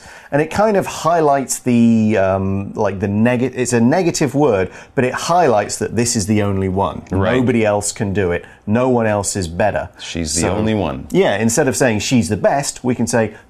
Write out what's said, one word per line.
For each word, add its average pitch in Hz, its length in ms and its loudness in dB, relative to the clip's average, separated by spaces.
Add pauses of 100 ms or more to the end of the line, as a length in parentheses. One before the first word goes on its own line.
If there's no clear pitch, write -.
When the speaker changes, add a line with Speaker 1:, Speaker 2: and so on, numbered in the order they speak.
(320)
Speaker 1:
And 143 80 0
it 160 100 -2
kind 208 280 0
of 170 80 -2
highlights 147 720 0
the, 113 580 4
um, 98 580 0
like, 101 260 -2
the 101 80 -2
neg-, 113 340 2
it's 123 320 -2
a 117 60 4
negative 165 540 2
word, 117 360 2 (240)
but 123 100 0
it 127 80 0
highlights 131 640 0
that - 180 -4
this 117 200 0
is 104 100 -2
the 104 160 2
only 95 280 -2
one. 92 400 -2
Speaker 2:
Right. 98 260 0
Speaker 1:
Nobody 117 300 2
else 104 260 0
can 98 220 -4
do 92 180 0
it. 87 140 -4 (200)
No 120 220 0
one 117 180 2
else 104 300 -2
is 90 120 -4
better. 85 500 -2
Speaker 2:
She's 80 360 -6
the 80 80 -2
Speaker 1:
So, 98 80 0
Speaker 2:
only 107 240 0
one. 76 360 -4
Speaker 1:
yeah, 156 260 2
instead 123 320 0
of 120 80 0
saying 117 220 2
she's 117 320 0
the 107 80 0
best, - 440 -2
we 123 120 0
can 117 120 -2
say 110 260 0 (180)